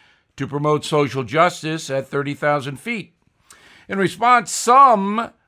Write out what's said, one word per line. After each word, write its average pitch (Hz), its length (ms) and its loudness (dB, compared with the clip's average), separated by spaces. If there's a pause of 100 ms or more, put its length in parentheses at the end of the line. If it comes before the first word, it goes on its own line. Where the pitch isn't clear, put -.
(380)
to 135 100 -6
promote 147 380 -2
social 135 400 -2
justice 156 640 -2
at 135 180 -4
thirty 143 260 -6
thousand 143 440 -4
feet. - 400 -10 (720)
In 196 100 -4
response, 240 520 2
some 233 800 4 (160)